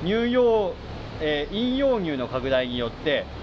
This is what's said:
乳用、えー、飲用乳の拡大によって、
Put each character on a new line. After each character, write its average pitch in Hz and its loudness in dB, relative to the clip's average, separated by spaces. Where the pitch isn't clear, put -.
乳 226 2
用、 226 4
え 151 0
ー、 190 -6
飲 247 0
用 269 2
乳 156 0
の 123 -2
拡 127 -2
大 127 2
に 123 -4
よ 120 -2
っ 113 -4
て、 135 0